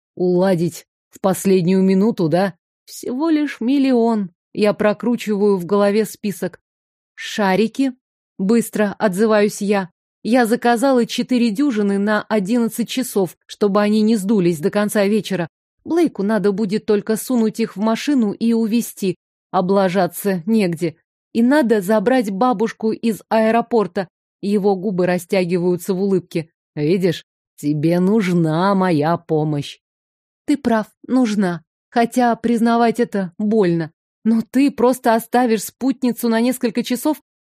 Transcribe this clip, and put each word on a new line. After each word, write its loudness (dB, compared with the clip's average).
уладить 0
в -20
последнюю 2
минуту, 2
да?» 0
«Всего -6
лишь -2
миллион». 0
Я 2
прокручиваю 0
в -8
голове 2
список. -8
«Шарики?» 0
Быстро 0
отзываюсь 0
я. -2
Я 2
заказала 2
четыре 0
дюжины 0
на 0
одиннадцать -2
часов, -4
чтобы 0
они 2
не 2
сдулись 0
до -2
конца 0
вечера. -2
Блейку 0
надо 0
будет -4
только 0
сунуть -2
их -4
в -8
машину 0
и 0
увезти. -2
Облажаться 0
негде. -2
И 2
надо 2
забрать 0
бабушку -2
из -4
аэропорта. 0
Его 0
губы -2
растягиваются -2
в -4
улыбке. -2
«Видишь, 0
тебе 0
нужна 0
моя 0
помощь». -4
«Ты 0
прав, -2
нужна. 0
Хотя 0
признавать 0
это -4
больно». 0
Но 2
ты 2
просто 2
оставишь 0
спутницу -4
на 2
несколько -2
часов, -4